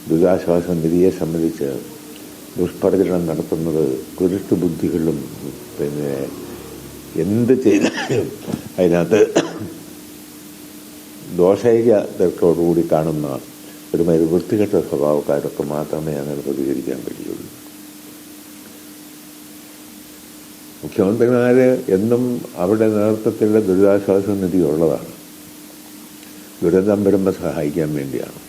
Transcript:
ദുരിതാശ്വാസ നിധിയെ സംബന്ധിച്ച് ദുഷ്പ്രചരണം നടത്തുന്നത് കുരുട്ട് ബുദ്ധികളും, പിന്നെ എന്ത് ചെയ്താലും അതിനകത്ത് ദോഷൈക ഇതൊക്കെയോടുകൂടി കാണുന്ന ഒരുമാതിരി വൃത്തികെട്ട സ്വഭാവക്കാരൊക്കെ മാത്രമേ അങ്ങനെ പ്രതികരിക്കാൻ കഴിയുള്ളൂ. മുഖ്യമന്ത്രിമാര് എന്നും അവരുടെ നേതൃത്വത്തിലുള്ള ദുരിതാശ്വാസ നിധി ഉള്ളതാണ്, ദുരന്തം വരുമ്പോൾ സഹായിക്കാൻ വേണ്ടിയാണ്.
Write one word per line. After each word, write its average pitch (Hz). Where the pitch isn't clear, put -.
ദുരിതാശ്വാസ 85
നിധിയെ 85
സംബന്ധിച്ച് 82
ദുഷ്പ്രചരണം 90
നടത്തുന്നത് 80
കുരുട്ട് 92
ബുദ്ധികളും, 80
പിന്നെ 73
എന്ത് 107
ചെയ്താലും 107
അതിനകത്ത് 87
ദോഷൈക 113
ഇതൊക്കെയോടുകൂടി 85
കാണുന്ന 78
ഒരുമാതിരി 82
വൃത്തികെട്ട 98
സ്വഭാവക്കാരൊക്കെ 73
മാത്രമേ 76
അങ്ങനെ 71
പ്രതികരിക്കാൻ 67
കഴിയുള്ളൂ. 50
മുഖ്യമന്ത്രിമാര് 120
എന്നും 117
അവരുടെ 104
നേതൃത്വത്തിലുള്ള 107
ദുരിതാശ്വാസ 98
നിധി 92
ഉള്ളതാണ്, 78
ദുരന്തം 95
വരുമ്പോൾ 95
സഹായിക്കാൻ 78
വേണ്ടിയാണ്. 69